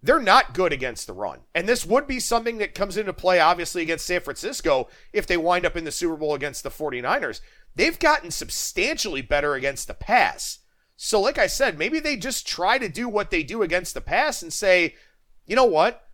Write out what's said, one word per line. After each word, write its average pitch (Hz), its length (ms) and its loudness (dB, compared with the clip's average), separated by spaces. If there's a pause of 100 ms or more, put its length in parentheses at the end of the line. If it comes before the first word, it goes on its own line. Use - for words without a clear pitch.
they're 302 180 4
not 214 340 6
good 175 200 2
against 127 340 -6
the 104 60 -12
run. 90 260 -6 (160)
And 175 120 0
this 240 180 0
would 269 220 2
be 262 120 -4
something 233 380 -2
that 208 180 -6
comes 196 220 -2
into 202 160 -4
play, 180 260 4
obviously, 170 420 4
against 160 240 -4
San 180 140 0
Francisco 151 720 -2 (240)
if 202 120 -2
they 175 120 0
wind 175 280 2
up 170 120 0
in 165 80 -6
the 147 60 -6
Super 165 260 -2
Bowl 151 180 -2
against 139 260 -6
the 139 80 -8
forty-niners. 139 720 -4 (360)
They've 311 220 0
gotten 302 320 2
substantially 180 920 -4
better 147 320 0
against 135 340 -4
the - 60 -10
pass. - 680 0 (380)
So, - 240 0
like 247 160 0
I 302 100 2
said, 202 320 0
maybe 262 220 -2
they 294 160 -2
just 240 280 -6
try 202 320 0
to 240 120 -4
do 226 180 -6
what 208 240 -2
they 170 120 0
do 202 200 -4
against 175 300 -2
the - 80 -8
pass 226 420 -2
and 165 80 -12
say, 180 440 4 (520)
"You 196 80 -2
know 262 80 6
what? 196 400 4 (100)